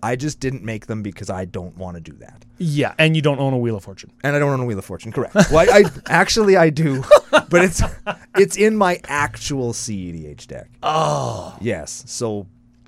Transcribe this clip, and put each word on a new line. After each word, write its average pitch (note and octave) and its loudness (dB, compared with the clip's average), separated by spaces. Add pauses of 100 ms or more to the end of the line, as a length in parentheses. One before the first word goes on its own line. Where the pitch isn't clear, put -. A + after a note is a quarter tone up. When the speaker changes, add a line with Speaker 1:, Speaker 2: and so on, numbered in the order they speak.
Speaker 1:
I B2 -4
just C#3 -6
didn't B2+ -6
make A2 -10
them A2 -8
because G2+ -10
I F#2+ -6
don't F2 -12
wanna F2 -10
do D#2 -18
that. - -20 (100)
Speaker 2:
Yeah, C#3+ -2
and D#3+ 4
you D#3 0
don't C#3+ 0
own C3+ -2
a B2+ 0
Wheel A#2 -2
of F#2+ -12
Fortune. - -20 (140)
Speaker 1:
And C#3+ -2
I D3 2
don't C#3+ 0
own C3 -2
a B2 -4
Wheel A2 -4
of F#2+ -8
Fortune, G2+ -14
correct. - -4
Well, E3+ 4
I, G3+ 6
I, G3 8 (120)
<laughs> - -18
actually, F#3+ 2
I E3 6
do, C3+ -2 (260)
but F3 4
it's, F3+ 0 (540)
it's G3 2
in G#3+ 2
my F3+ 2 (100)
actual C3+ -4
C - -8
E F2 -8
D D#2+ -12
H D2 -18
deck. - -16 (120)
Speaker 2:
Oh. D3 -2
Speaker 1:
Yes. F2+ -6
So, G#2 -6 (420)